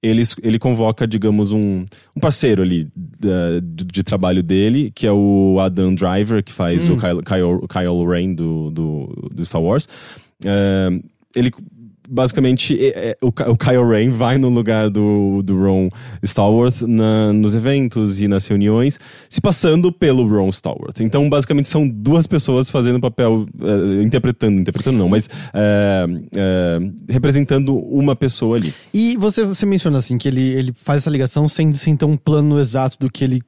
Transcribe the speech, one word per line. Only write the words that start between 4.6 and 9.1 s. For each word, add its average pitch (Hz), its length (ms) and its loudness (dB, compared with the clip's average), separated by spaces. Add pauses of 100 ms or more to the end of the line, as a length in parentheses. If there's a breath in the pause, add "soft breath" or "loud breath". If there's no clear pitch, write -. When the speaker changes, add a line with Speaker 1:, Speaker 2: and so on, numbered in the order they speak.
Speaker 1:
que - 120 -4
é 104 60 2
o 98 480 2
Adam 92 340 0
Driver, 98 480 0
que - 100 -12
faz 92 360 -2
Speaker 2:
Hum. 160 60 2
Speaker 1:
o 127 40 -2
Kylo, 87 240 -2
Kylo, 92 460 -2
Kylo 87 420 -2
Ren 90 220 -2
do, 80 380 -4
do, 78 640 -8